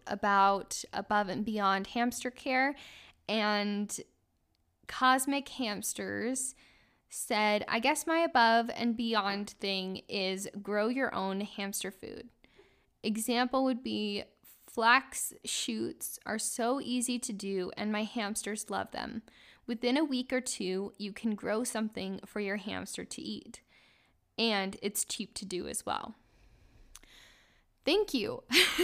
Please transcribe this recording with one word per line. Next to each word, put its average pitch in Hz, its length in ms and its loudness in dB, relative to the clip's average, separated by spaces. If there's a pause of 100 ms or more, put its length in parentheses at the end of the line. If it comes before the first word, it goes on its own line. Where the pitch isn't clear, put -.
about 196 880 4
Above 202 380 0
and 208 140 -2
Beyond 196 440 2
Hamster 247 420 -2
Care, 262 440 0 (520)
and 208 720 0 (880)
Cosmic 269 640 2
Hamsters 208 1040 -4 (540)
said, 208 580 2
"I 226 120 0
guess 277 280 2
my 330 120 2
above 233 560 6
and 233 200 0
beyond 208 560 0
thing 190 560 -4
is 190 420 -2 (140)
grow 208 260 2
your 254 260 0
own 190 260 0
hamster 202 500 -4
food. - 380 -12 (720)
Example 247 640 2
would 262 180 2
be 208 420 -2 (520)
flax 247 560 4 (100)
shoots - 840 -4
are 214 120 -2
so 247 440 0
easy 247 360 0
to 233 140 -6
do, 196 460 -2
and 208 120 0
my 214 140 0
hamsters 208 640 -4
love 196 220 -2
them. - 320 -8 (440)
Within 240 300 0
a 320 80 4
week 254 300 -2
or 254 80 0
two, 196 560 -4
you 208 160 -8
can 220 200 -2
grow 208 300 -2
something 214 640 -4
for - 140 -6
your 202 180 -2
hamster 190 440 -6
to - 200 -10
eat. - 400 -10 (760)
And 202 440 0
it's - 240 -2
cheap - 300 -8
to 196 100 -8
do 180 200 -4
as - 200 -6
well." - 280 -4 (1700)
Thank 415 260 4
you. - 300 -2 (420)